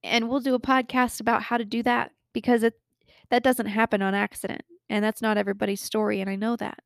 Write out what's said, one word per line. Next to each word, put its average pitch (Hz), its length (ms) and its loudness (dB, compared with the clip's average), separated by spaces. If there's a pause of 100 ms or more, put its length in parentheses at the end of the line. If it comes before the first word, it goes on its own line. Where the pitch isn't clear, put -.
And 233 240 0
we'll 262 120 0
do 254 160 2
a 247 40 -2
podcast 254 600 0
about 226 240 0
how 240 140 -2
to 233 80 -2
do 226 180 -4
that, 240 280 0 (220)
because 233 300 4
it, 226 160 2 (500)
that 240 140 2
doesn't 254 240 2
happen 214 340 2
on 196 140 0
accident, - 480 -4 (260)
and 214 160 0
that's 220 160 -2
not 214 160 0
everybody's 202 440 -2
story, 214 380 -2
and 190 100 -4
I 196 60 -2
know 220 200 -2
that. - 300 -8